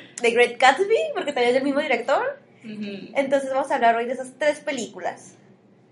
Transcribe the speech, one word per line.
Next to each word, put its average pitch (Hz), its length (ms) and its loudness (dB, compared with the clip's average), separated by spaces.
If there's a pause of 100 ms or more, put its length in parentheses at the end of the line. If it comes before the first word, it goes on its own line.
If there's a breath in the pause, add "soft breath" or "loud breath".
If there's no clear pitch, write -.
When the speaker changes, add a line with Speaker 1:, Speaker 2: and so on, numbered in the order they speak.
(220)
Speaker 1:
The 233 80 4
Great 240 280 2
Gatsby, 392 380 4 (180)
porque 320 180 -4
también 247 160 2
es 247 60 4
del 269 100 2
mismo 285 160 0
director. 302 600 -2 (240)
Speaker 2:
Ujú. 202 500 -12
Speaker 1:
Entonces 269 380 -2
vamos 269 180 -2
a 311 40 2
hablar 233 220 2
hoy 233 100 -2
de 247 80 -6
esas 254 240 -10
tres 294 220 0
películas. 202 760 -8 (560)